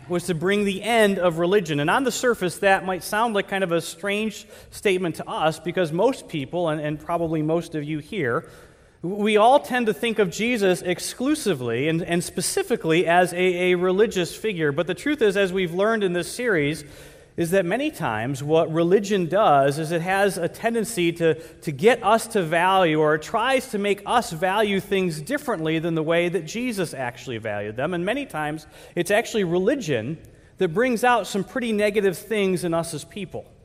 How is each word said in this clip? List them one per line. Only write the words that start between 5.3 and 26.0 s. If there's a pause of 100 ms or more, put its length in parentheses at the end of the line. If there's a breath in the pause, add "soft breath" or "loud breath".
because
most
people,
and,
and
probably
most
of
you
here, (540 loud breath)
we
all
tend
to
think
of
Jesus
exclusively
and,
and
specifically
as
a,
a
religious
figure.
But
the
truth
is,
as
we've
learned
in
this
series, (540 loud breath)
is
that
many
times
what
religion
does
is
it
has
a
tendency
to, (280 loud breath)
to
get
us
to
value,
or
it
tries
to
make
us
value
things
differently
than
the